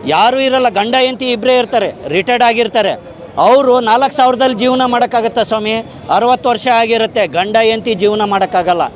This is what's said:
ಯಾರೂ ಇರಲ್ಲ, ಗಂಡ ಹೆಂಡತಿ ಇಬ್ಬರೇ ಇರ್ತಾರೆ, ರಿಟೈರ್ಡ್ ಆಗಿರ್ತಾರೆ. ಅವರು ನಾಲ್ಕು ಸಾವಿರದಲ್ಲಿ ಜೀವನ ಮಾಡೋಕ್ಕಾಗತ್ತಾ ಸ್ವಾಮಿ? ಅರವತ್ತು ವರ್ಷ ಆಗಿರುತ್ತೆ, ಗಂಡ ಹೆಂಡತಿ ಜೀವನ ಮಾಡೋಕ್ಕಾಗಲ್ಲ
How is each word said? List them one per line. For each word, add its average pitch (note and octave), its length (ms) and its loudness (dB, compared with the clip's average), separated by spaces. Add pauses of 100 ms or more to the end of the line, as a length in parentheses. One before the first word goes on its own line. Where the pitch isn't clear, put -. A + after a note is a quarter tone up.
ಯಾರೂ G#3+ 320 2
ಇರಲ್ಲ, B3+ 300 2
ಗಂಡ G#3 260 -2
ಹೆಂಡತಿ B3+ 360 -2
ಇಬ್ಬರೇ B3 260 0
ಇರ್ತಾರೆ, A#3 340 -2 (160)
ರಿಟೈರ್ಡ್ G3 360 0
ಆಗಿರ್ತಾರೆ. A3 680 0 (260)
ಅವರು B3 420 4
ನಾಲ್ಕು B3 360 0
ಸಾವಿರದಲ್ಲಿ B3+ 400 2
ಜೀವನ B3+ 300 0
ಮಾಡೋಕ್ಕಾಗತ್ತಾ A#3+ 580 0
ಸ್ವಾಮಿ? A3 300 -2 (360)
ಅರವತ್ತು B3 400 2
ವರ್ಷ A#3+ 180 -2
ಆಗಿರುತ್ತೆ, A3+ 600 0
ಗಂಡ F#3+ 300 -2
ಹೆಂಡತಿ A3+ 360 0
ಜೀವನ G#3 300 0
ಮಾಡೋಕ್ಕಾಗಲ್ಲ F#3+ 580 0 (140)